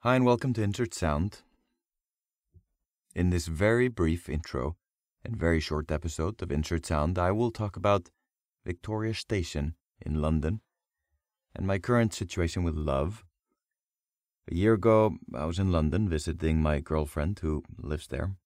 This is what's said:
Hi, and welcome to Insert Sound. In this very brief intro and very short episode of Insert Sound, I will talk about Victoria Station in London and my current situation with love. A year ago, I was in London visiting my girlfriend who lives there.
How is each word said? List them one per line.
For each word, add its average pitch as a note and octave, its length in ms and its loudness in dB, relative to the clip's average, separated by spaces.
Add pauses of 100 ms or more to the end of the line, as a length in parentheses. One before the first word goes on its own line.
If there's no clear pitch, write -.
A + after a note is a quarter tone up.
Hi, B2 160 2
and B2+ 80 4
welcome B2 300 2
to G#2+ 80 -2
Insert - 320 -2
Sound. D#2+ 480 -2 (1700)
In F2+ 160 2
this F2 160 0
very G#2+ 420 2
brief E2 400 0
intro D2 480 -4 (480)
and A#2 120 -6
very E2 240 2
short D2+ 300 -4
episode D#2+ 520 -4
of E2+ 100 -6
Insert D2+ 320 -2
Sound, D#2+ 340 0
I F2+ 140 2
will A#2 180 0
talk G#2+ 260 -6
about G2+ 340 2 (540)
Victoria A2 500 -4
Station D#2+ 600 -2 (260)
in D2+ 200 -2
London D#2 400 2 (920)
and - 120 -4
my G2 120 0
current A#2 340 2
situation F2 520 -2
with E2 100 0
love. D2+ 500 -2 (1300)
A - 40 -6
year G2+ 200 4
ago, A2 420 4 (180)
I D2 120 -4
was E2+ 120 -4
in F#2+ 140 2
London E2 360 2
visiting D#2+ 520 0
my D2+ 200 2
girlfriend D#2 580 -2
who D#2 240 -2 (160)
lives - 300 -8
there. F#2 380 -6